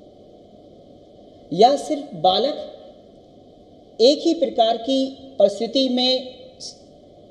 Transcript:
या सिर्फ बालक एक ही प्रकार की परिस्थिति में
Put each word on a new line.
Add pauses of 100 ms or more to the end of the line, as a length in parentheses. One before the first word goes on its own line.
(1500)
या
सिर्फ (100)
बालक
एक
ही
प्रकार
की (340)
परिस्थिति
में (960)